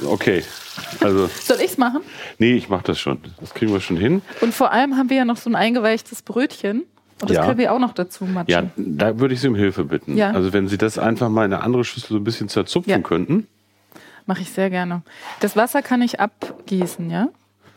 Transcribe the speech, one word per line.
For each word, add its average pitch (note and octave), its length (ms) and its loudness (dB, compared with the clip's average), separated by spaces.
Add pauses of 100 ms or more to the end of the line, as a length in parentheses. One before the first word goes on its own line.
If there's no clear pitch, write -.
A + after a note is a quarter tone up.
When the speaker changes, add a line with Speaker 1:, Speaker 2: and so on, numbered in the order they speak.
(100)
Speaker 1:
okay. F#2+ 320 2 (580)
Also - 280 4
Speaker 2:
Soll - 320 0
ich's - 180 -2
machen? B3+ 220 0 (380)
Speaker 1:
Nee, A#2+ 160 4
ich A2+ 140 0
mach F#2 140 -2
das E2 160 -2
schon. C2+ 220 -4 (200)
Das - 140 -14
kriegen A2 180 0
wir G2 80 2
schon F#2 160 -2
hin. C#3 260 2 (180)
Speaker 2:
Und A#3 140 2
vor - 180 2
allem C4 240 2
haben C4 120 2
wir C4+ 100 2
ja C4 60 4
noch A#3 120 0
so - 140 -8
ein A3+ 40 2
eingeweichtes A3 680 0
Brötchen. A#3 600 -2 (380)
Und - 100 -2
das - 60 4
Speaker 1:
Ja. - 100 4
Speaker 2:
können A#3+ 120 2
wir B3 140 2
auch A#3+ 60 2
noch B3 140 0
dazu F3+ 320 -6
matschen. F3+ 280 -2
Speaker 1:
Ja, F3 240 2
da G#2+ 440 0
würde C3 140 2
ich B2 60 -4
Sie C3+ 60 2
um B2 80 2
Hilfe G2 300 2
bitten. D2 320 -4
Speaker 2:
Ja. G3+ 160 2
Speaker 1:
Also F#2 200 2
wenn G2 140 2
Sie G2 120 -2
das A2 200 0
einfach A2+ 300 0
mal A2 160 2
in G2 80 0
eine F2+ 100 -2
andere B2 220 2
Schüssel - 240 -10
so A2 80 0
ein G#2 80 -2
bisschen A2 240 -4
zerzupfen F3 420 -2
Speaker 2:
Ja. F#3 80 2
Speaker 1:
könnten. F2+ 480 0 (800)
Speaker 2:
Mach F#3 140 -4
ich F#3 100 -10
sehr F#3+ 180 0
gerne. F3+ 340 -4 (360)
Das G#3 160 -2
Wasser A#3+ 280 2
kann B3 200 2
ich A#3+ 160 0
abgießen, - 880 -4
ja? F3+ 200 0 (480)